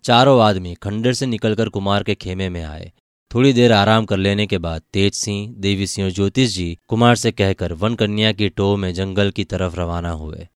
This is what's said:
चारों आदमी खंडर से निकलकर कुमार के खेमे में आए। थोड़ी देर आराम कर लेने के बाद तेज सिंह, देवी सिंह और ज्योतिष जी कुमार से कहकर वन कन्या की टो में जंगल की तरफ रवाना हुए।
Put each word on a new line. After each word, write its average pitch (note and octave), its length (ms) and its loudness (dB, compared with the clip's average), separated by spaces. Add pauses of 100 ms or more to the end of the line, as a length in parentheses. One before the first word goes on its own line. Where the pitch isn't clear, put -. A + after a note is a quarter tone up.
चारों B2+ 380 6
आदमी F#2 320 0
खंडर A2 380 -2
से C3 140 -4
निकलकर A2 420 -2
कुमार G2+ 340 -2
के G2+ 120 -2
खेमे F#2 340 -6
में E2+ 160 -8
आए। D#2+ 280 -14 (420)
थोड़ी C3 180 4
देर A#2+ 200 6
आराम G#2+ 320 4
कर G2+ 120 -2
लेने G2+ 300 0
के G2 120 -2
बाद E2 240 -6 (100)
तेज G2 220 2
सिंह, G#2 440 -6
देवी G2 280 0
सिंह G2 200 -4
और F#2 60 -2
ज्योतिष G2 420 0
जी F2 240 -6 (100)
कुमार A#2 280 4
से A2+ 160 0
कहकर F#2 400 -2
वन G#2 220 -2
कन्या G#2+ 380 0
की G2 160 -2
टो G2 280 0
में F#2 180 -4
जंगल G2 360 0
की G2 140 -6
तरफ F2+ 340 -4
रवाना E2+ 320 -4
हुए। D#2 380 -12 (120)